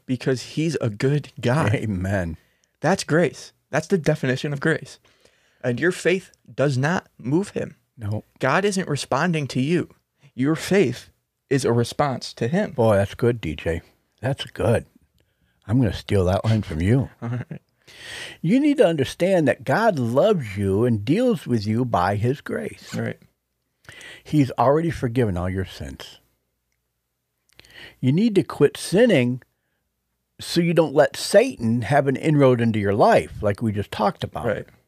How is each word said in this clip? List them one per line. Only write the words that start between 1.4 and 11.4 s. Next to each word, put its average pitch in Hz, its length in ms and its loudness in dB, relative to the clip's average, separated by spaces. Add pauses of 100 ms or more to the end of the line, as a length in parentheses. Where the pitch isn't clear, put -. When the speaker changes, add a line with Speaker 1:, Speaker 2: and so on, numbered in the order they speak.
Speaker 2:
Amen. 95 640 -2 (440)
Speaker 1:
That's 185 240 0
grace. - 480 0 (160)
That's - 180 -4
the 202 100 2
definition 156 560 -2
of 139 60 -8
grace. 151 400 -4 (640)
And 123 160 -2
your 165 140 2
faith 180 380 -2 (220)
does 135 240 0
not 151 300 -2 (100)
move 160 320 -2
him. - 260 -8 (220)
Speaker 2:
No. 107 260 -6 (160)
Speaker 1:
God 156 260 2
isn't 190 240 -2
responding 147 580 -2
to 123 140 -2
you. 151 280 0 (460)
Your 139 200 0
faith 175 540 0 (400)